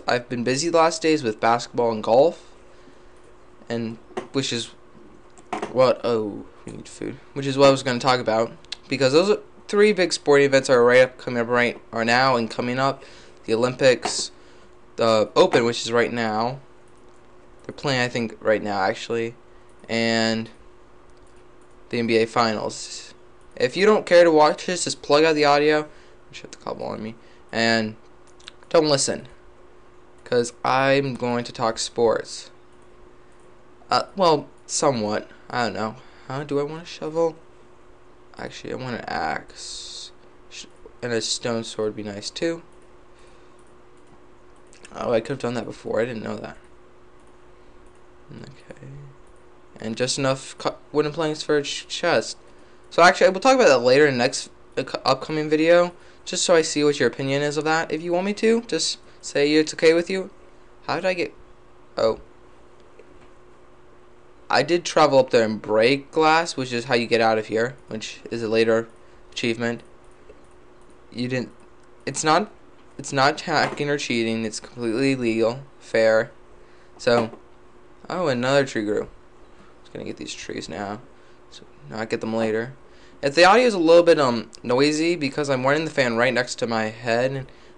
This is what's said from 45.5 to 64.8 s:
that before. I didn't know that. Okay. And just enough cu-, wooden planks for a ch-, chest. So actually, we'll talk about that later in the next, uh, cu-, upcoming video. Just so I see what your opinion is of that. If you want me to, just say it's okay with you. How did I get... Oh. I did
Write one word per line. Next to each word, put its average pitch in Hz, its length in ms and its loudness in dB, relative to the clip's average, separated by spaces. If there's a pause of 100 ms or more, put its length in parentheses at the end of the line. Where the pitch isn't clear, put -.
that 120 120 -8
before. 117 360 -6
I 117 40 -2
didn't 117 180 -10
know 107 120 -8
that. - 220 -14 (1800)
Okay. - 460 -20 (920)
And 110 160 -10
just 127 220 -4
enough 135 400 -4
cu-, - 160 -4 (180)
wooden 151 200 0
planks 156 320 -4
for 151 140 0
a 143 40 2
ch-, - 260 -10
chest. - 500 -2 (520)
So - 140 4
actually, 175 260 6
we'll 185 120 -4
talk 262 120 6
about 247 140 6
that 135 120 6
later 131 280 6
in 135 60 2
the 120 100 0
next, - 260 -4 (260)
uh, 139 60 -2
cu-, - 240 -8
upcoming 151 440 -2
video. 170 440 4 (320)
Just - 180 -6
so 180 120 4
I 160 80 6
see 151 200 -2
what 147 160 2
your 127 80 2
opinion 135 360 -2
is 147 140 -4
of 151 80 -4
that. 160 260 -2
If 160 100 -6
you 175 100 -6
want 180 140 -2
me 202 100 -4
to, 226 260 2
just - 360 -4 (240)
say 143 320 0
it's 156 220 2
okay 160 180 4
with 170 160 0
you. 190 220 -6 (560)
How 131 80 -4
did 175 100 -6
I 185 80 0
get... 170 220 -6 (600)
Oh. 113 260 -2 (2250)
I 127 140 2
did 165 200 -2